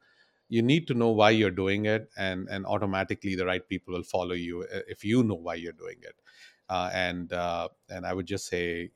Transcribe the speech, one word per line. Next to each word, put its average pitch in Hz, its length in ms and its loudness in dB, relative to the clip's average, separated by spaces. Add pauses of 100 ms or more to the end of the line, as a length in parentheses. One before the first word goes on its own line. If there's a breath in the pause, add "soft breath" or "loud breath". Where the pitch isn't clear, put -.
(500 soft breath)
you 113 120 4
need 151 260 4
to 139 60 0
know 117 160 4
why 107 220 8
you're 107 180 4
doing 98 360 0
it, 107 300 0
and, 95 340 -4
and 95 160 -6
automatically 98 720 -2
the 90 100 -2
right 90 220 -2
people 92 260 -6
will 87 100 -4
follow 90 300 -2
you, 87 300 -6
uh, 98 240 -10
if 98 160 -14
you 117 200 4
know 104 120 2
why 85 200 -6
you're 85 160 -10
doing 85 300 -14
it. 80 140 -20 (540 loud breath)
Uh, 90 240 0
and, 90 400 -2
uh, 85 340 -2 (220)
and 90 160 -10
I 92 80 -2
would 92 120 -4
just 98 220 -6
say, 87 480 -4